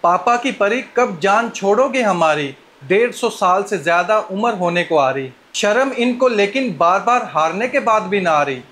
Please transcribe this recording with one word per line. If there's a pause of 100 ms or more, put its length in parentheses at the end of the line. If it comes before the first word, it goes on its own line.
पापा
की
परी (140)
कब
जान
छोड़ोगे
हमारी, (340)
डेढ़
सौ
साल
से
ज्यादा
उम्र
होने
को
आ
रही। (240)
शर्म
इनको
लेकिन
बार
बार
हारने
के
बाद
भी
ना
आ
रही। (100)